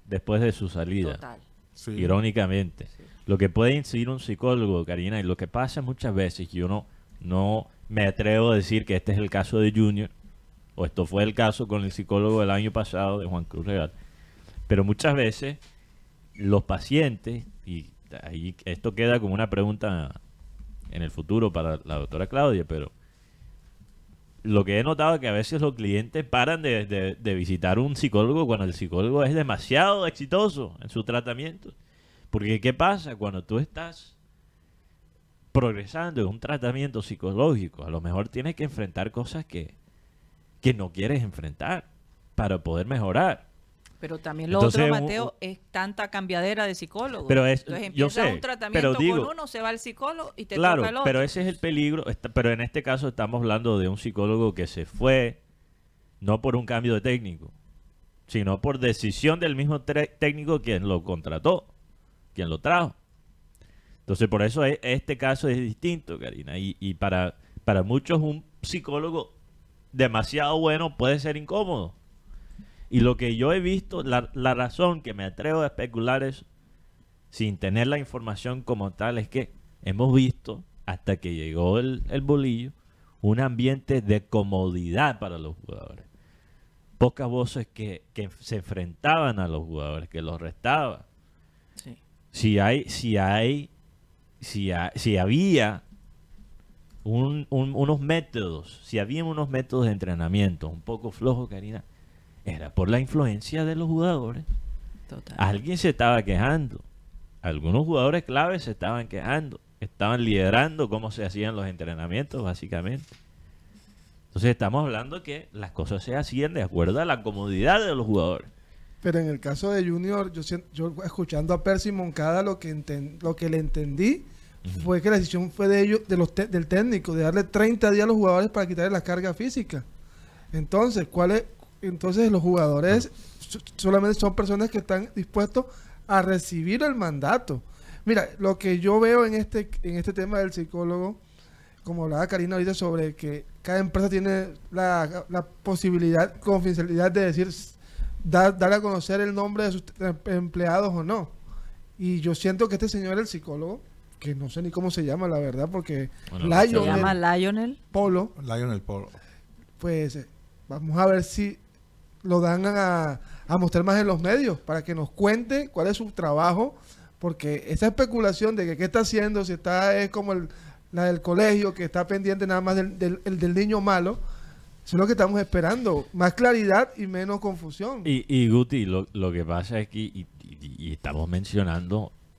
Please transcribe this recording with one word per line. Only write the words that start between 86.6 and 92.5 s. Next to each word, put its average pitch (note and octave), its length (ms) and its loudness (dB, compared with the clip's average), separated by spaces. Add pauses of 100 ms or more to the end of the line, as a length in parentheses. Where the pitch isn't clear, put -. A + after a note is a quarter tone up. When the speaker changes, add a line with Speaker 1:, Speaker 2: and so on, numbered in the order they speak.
Speaker 1:
Pocas B2 320 2
voces A#2+ 420 -2
que, G#2 420 -10
que G2+ 260 -8
se - 160 -8
enfrentaban G#2+ 840 -2
a F#2 80 0
los D#2+ 160 -4
jugadores, D#2 460 -8
que E2 140 -10
los E2 180 -8
restaban. A#2+ 640 -2 (720)
Speaker 2:
Sí. - 200 -18 (360)
Speaker 1:
Si G#2+ 260 2